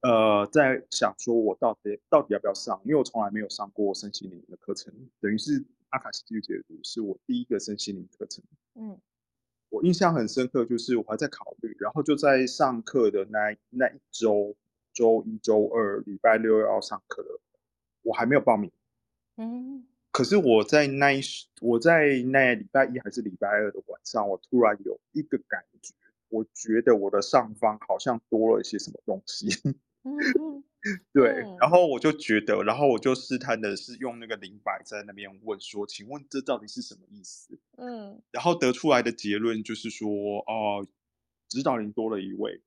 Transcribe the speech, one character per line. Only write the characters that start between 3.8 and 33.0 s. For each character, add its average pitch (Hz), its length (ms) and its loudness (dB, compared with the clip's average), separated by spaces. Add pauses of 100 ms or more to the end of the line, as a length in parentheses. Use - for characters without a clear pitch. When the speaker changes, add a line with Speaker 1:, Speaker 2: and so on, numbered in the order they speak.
Speaker 1:
身 101 180 -10
心 95 200 -14
灵 85 180 -20
的 90 80 -20
课 - 160 -10
程， - 180 -12 (280)
等 104 120 -2
于 110 60 0
是 139 260 -2 (260)
阿 135 100 -4
卡 - 120 -12
西 - 140 -12
记 - 80 -12
录 107 80 -6
解 95 260 -8
读 - 160 -20
是 - 180 -8
我 98 260 -6
第 247 120 -2
一 247 40 -6
个 107 160 -2
身 104 180 -8
心 - 180 -8
灵 92 120 -14 (100)
课 - 80 -10
程。 - 180 -16 (300)
Speaker 2:
嗯。 220 260 -16 (720)
Speaker 1:
我 107 140 -4
印 180 100 6
象 175 200 4
很 117 140 0
深 127 200 -2
刻， 123 180 0
就 120 100 -2
是 117 220 -2
我 107 60 0
还 107 120 -6
在 139 120 -4
考 - 340 -12
虑， 110 180 -12
然 104 140 -4
后 151 80 -2
就 143 140 2
在 135 320 4
上 127 340 0
课 113 300 2
的 98 180 -2
那， 107 260 -2 (140)
那 123 200 0
一 143 100 -10 (100)
周， 104 460 0 (360)
周 113 340 4
一、 110 120 -8
周 107 300 4
二、 107 380 0
礼 101 160 -12
拜 113 160 6
六 110 220 4
要 104 220 2
上 - 260 -10
课 - 140 -12
了， - 180 -12 (640)
我 113 100 -4
还 117 140 0
没 127 80 2
有 143 80 6
报 113 160 4
名。 101 140 -6 (680)
Speaker 2:
嗯。 247 480 -10 (260)
Speaker 1:
可 131 120 -2
是 185 120 2
我 120 280 6
在 147 240 4
那 139 260 2
一 135 80 -2
时， - 240 -12 (160)
我 117 180 2
在 147 440 4
那 131 320 4
礼 104 160 -12
拜 135 140 4
一 123 140 -6
还 101 120 -8
是 123 100 -6
礼 98 180 -8
拜 101 80 0
二 104 240 0
的 - 140 -10
晚 - 180 -14
上， 107 240 -2
我 95 220 -4
突 123 120 4
然 104 220 6
有 101 160 -8 (120)
一 151 100 -4
个 147 160 -4 (100)
感 92 160 -8 (160)
觉， - 140 -20 (360)
我 110 140 -2 (120)
觉 110 260 0
得 117 140 6
我 98 160 -2
的 101 100 2
上 113 320 2
方 107 240 0 (100)
好 92 120 -2
像 117 200 -2 (100)
多 110 260 4
了 104 60 0
一 - 20 -6
些 104 160 -6
什 - 100 -10
么 - 160 -16
东 196 220 -4
西。 - 200 -8 (160)
<laughs> 135 160 -4 (240)
Speaker 2:
嗯， 277 140 -8 (220)
嗯。 294 240 -10 (500)
Speaker 1:
对， 117 320 4
Speaker 2:
嗯。 98 140 -16
Speaker 1:
然 131 100 4
后 180 160 8
我 131 140 -2
就 151 120 2
觉 110 300 0
得， 104 220 0
然 107 120 0
后 143 120 2
我 120 100 4
就 131 160 0